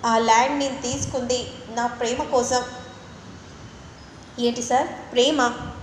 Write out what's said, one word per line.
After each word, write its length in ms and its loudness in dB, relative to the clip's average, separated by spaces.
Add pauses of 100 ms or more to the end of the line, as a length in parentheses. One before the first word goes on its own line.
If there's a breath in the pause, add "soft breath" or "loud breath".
ఆ 120 6
ల్యాండ్ 420 6
నేను 220 -2
తీసుకుంది 640 -2 (280)
నా 120 0
ప్రేమ 360 -2
కోసం." 400 2 (1800)
"ఏంటి 220 2
సార్, 260 2 (240)
ప్రేమ? 360 4 (360)